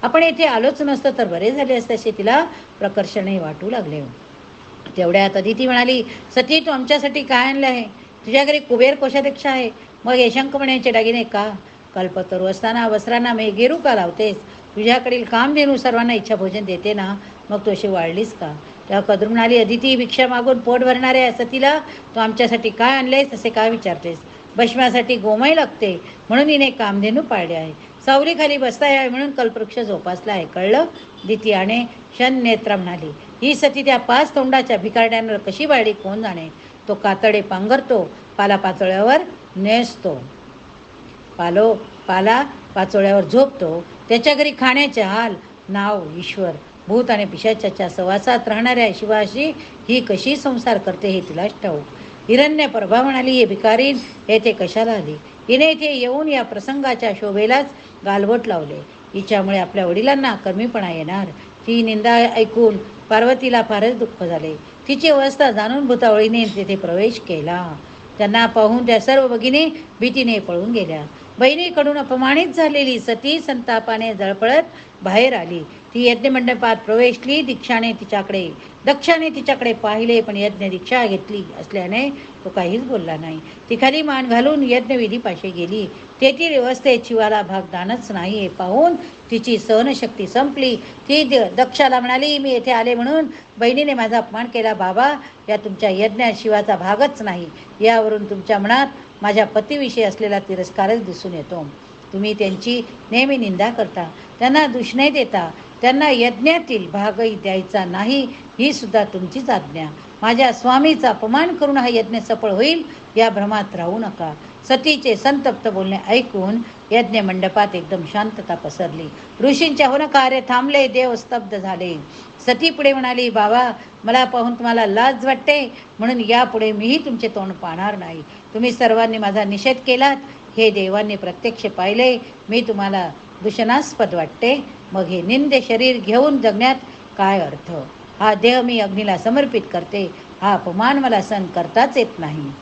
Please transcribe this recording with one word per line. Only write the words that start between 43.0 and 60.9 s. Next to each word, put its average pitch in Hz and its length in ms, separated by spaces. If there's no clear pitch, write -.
झोपतो, 175 600
त्याच्या 240 240
घरी 294 180
खाण्याचे 262 500
हाल, 208 320
नाव 202 340
ईश्वर." 180 340
भूत 240 240
आणि 208 140
पिशाचाच्या 202 640
सहवासात 202 580
राहणाऱ्या 233 480
शिवाशी 214 580
ही 247 120
कशी 240 340
संसार 247 420
करते 196 300
हे 190 140
तिलाच 175 300
ठाऊक. 156 200
हिरण्यप्रभा 247 720
म्हणाली, 262 300
"हे 254 140
भिकारीण, 233 520
येथे 220 220
कशाला 220 400
आली? 160 220
हिने 285 220
इथे 302 220
येऊन 262 340
या 269 160
प्रसंगाच्या 240 760
शोभेलाच 214 460
गालबोट 202 420
लावले. 151 340
हिच्यामुळे 196 440
आपल्या 185 280
वडिलांना 240 500
कर्मीपणा 196 560